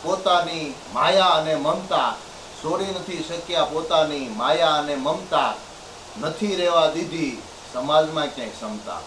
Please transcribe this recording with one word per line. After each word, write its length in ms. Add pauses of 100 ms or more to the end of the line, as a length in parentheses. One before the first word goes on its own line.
પોતાની 680 (200)
માયા 320
અને 300
મમતા. 600 (480)
છોડી 220
નથી 380
શક્યા 420
પોતાની 640
માયા 440
અને 220
મમતા. 580 (680)
નથી 340
રહેવા 320
દીધી 540 (320)
સમાજમાં 540
ક્યાંય 240
ક્ષમતા. 560